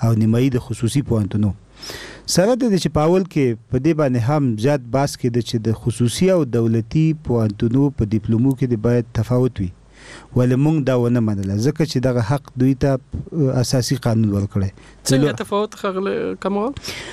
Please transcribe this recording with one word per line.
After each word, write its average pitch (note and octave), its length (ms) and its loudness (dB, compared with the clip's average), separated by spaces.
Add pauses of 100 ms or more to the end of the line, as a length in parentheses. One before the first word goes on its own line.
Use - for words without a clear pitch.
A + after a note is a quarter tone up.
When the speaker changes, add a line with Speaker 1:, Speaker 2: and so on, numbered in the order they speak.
Speaker 1:
او A#2 100 4
نیمایي A2+ 360 2
د B2 80 -2
خصوصي A#2 440 -2
پوهنتونو. G#2 520 0 (760)
سره G#3 280 2
د A3+ 200 0
دې D#3+ 40 4
چې D#3+ 80 -4
په D3+ 140 0
اول F3+ 220 2
کې C3 320 0 (160)
په C3 60 0
دې D3+ 160 2
باندې C3+ 260 0 (100)
هم C3+ 280 2
زیات C#3 220 2
بحث C3 380 -2
کېده A#2 240 -2
چې - 140 -6
د A2 180 0
خصوصي B2 580 0
او E3+ 120 4
دولتي A#2 720 0
پوهنتونو A#2+ 760 0
په A#2+ 160 -2
ډیپلومو A2+ 460 2
کې C3 140 -2
دې A#2+ 100 0
باید A#2 380 0
تفاوت B2 460 0
وي. F2+ 140 -4 (640)
ولې B2 200 2
موږ D3+ 280 2
دا B2+ 120 2
ونه A#2+ 240 2
منله؟ G2+ 380 -2
ځکه D3 280 0
چې C#3+ 120 -2
دغه B2 220 0
حق A#2 380 -2
دوی C3 160 2
ته، C#3 140 0
اه، C3 760 -2
اساسي B2+ 340 0
قانون A2+ 360 2
ورکړی. G2+ 380 -2 (360)
Speaker 2:
څنګه C3+ 120 4
Speaker 1:
د C#3+ 80 4
لو- G3 100 0
Speaker 2:
تفاوت، G#3 400 -4
ښاغلی F#3+ 640 -4
کمال؟ G3+ 320 -2 (420)